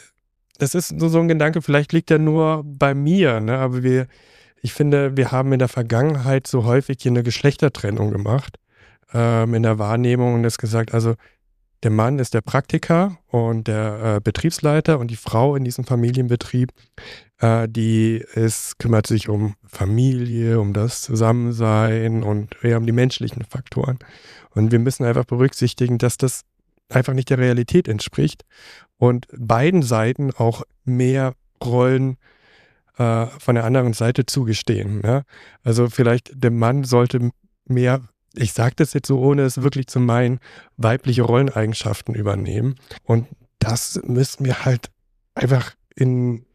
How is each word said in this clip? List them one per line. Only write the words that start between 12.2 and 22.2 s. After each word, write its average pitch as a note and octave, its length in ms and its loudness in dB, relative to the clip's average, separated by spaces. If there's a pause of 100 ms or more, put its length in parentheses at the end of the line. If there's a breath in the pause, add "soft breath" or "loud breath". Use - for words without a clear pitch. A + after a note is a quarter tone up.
der A2+ 80 0
Praktiker E3 840 -2
und A2+ 400 -2
der, G#2+ 480 -2
äh, G#2 40 0
Betriebsleiter D3+ 800 0
und A#2 140 -4
die A#2 40 -10
Frau C3 400 0
in C3+ 80 -2
diesem B2 200 -6
Familienbetrieb, B2 880 0 (680 loud breath)
äh, A2+ 320 2
die A2+ 540 0 (100)
ist, - 460 -2
kümmert A2 260 2
sich A2 240 -2
um G#2 240 -2 (100)
Familie, A#2 960 0
um G2+ 140 0
das G#2+ 300 -2
Zusammensein A2+ 1200 0